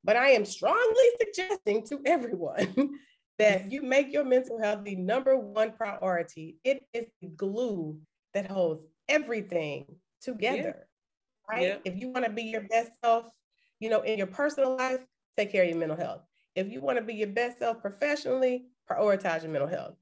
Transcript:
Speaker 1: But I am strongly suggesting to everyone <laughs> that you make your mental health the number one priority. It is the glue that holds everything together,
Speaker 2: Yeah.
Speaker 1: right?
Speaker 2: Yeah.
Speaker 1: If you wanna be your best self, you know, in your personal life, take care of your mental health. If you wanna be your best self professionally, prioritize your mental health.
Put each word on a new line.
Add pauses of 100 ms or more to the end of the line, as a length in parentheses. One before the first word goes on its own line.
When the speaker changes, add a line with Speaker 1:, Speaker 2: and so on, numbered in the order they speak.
Speaker 1:
But
I
am
strongly (120)
suggesting
to
everyone (160)
<laughs>
that
you
make
your
mental
health
the
number
one
priority.
It
is (140)
the
glue (340)
that
holds (240)
everything (340)
together, (600)
Speaker 2:
Yeah.
Speaker 1:
right?
Speaker 2:
Yeah.
Speaker 1:
If
you
wanna
be
your
best (100)
self, (540)
you
know,
in
your
personal
life, (320)
take
care
of
your
mental
health. (320)
If
you
wanna
be
your
best
self
professionally, (240)
prioritize
your
mental
health.